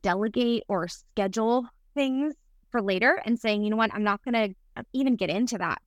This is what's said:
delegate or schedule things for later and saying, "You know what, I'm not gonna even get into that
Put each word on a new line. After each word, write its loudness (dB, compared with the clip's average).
delegate 0
or -2
schedule -2
things 0
for 0
later 2
and 2
saying, 0
"You 0
know 0
what, 2
I'm -2
not 0
gonna 0
even 2
get -2
into -2
that -4